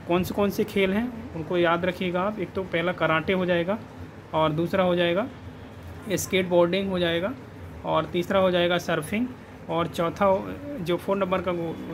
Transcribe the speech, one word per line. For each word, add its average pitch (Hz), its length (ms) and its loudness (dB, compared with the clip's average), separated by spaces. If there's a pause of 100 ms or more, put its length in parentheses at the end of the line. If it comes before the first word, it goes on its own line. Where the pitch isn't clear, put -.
कौन 175 160 4
से, - 100 -6
कौन 202 160 2
से 202 140 0
खेल 190 280 2
हैं 240 420 -4
उनको 165 240 -2
याद 175 260 4
रखिएगा 180 380 0
आप। 214 180 -2
एक 175 120 -6
तो 190 120 -4
पहला 175 280 0
कराटे 160 400 2
हो 185 140 2
जाएगा 180 320 2 (560)
और 156 180 4
दूसरा 175 320 2
हो 180 120 4
जाएगा 175 300 2 (840)
स्केटबोर्डिंग 180 840 2
हो 180 80 -2
जाएगा 175 340 0 (520)
और 160 200 2
तीसरा 175 360 0
हो 185 100 6
जाएगा 175 280 4
सर्फिंग 170 480 -2 (440)
और 165 160 0
चौथा 165 380 0
हो-, 196 560 0
जो 170 160 0
फ़ोर 196 200 0
नंबर 185 260 0
का 185 100 -2
वो 165 220 -4 (200)